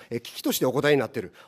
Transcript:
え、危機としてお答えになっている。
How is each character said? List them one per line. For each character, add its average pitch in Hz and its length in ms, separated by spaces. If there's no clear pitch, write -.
え、 117 100
危 - 140
機 - 80
と - 100
し - 80
て 151 60
お 127 80
答 143 180
え - 20
に 139 60
な 110 80
っ - 20
て 113 120
い - 20
る。 87 80